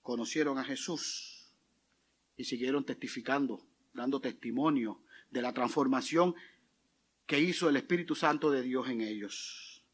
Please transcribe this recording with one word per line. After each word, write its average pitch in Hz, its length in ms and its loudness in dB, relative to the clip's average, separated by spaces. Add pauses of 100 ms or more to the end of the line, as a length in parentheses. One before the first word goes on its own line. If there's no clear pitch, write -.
conocieron 135 580 -2
a 131 60 -6
Jesús - 840 -8 (880)
y 127 80 -10
siguieron 131 400 -2
testificando, 123 800 -4 (260)
dando 131 280 -2
testimonio 123 840 -2 (300)
de 123 100 -2
la 120 100 -2
transformación 135 840 4 (880)
que 143 140 2
hizo 170 280 2
el 143 80 6
Espíritu 165 380 0
Santo 151 380 4
de 131 100 2
Dios 127 260 -2
en 120 120 -2
ellos. - 800 -8 (120)